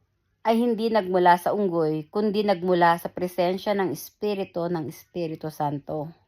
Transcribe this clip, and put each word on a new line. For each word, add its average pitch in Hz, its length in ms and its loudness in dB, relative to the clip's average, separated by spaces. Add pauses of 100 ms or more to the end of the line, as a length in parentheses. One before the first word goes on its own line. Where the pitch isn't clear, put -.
(440)
ay 226 160 2
hindi 226 320 0
nagmula 180 480 4
sa 175 160 -2
unggoy, 165 560 0
kundi 208 320 0
nagmula 175 560 2
sa - 80 -8
presensya 185 640 -2
ng 196 160 0
Espiritu 185 800 -6
ng 165 160 -4
Espiritu 160 640 -8
Santo. 151 640 -6 (160)